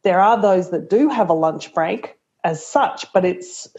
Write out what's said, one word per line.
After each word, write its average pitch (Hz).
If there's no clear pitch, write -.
there 185
are 214
those 185
that 160
do 269
have 220
a 165
lunch 160
break 175
as 165
such, -
but 185
it's -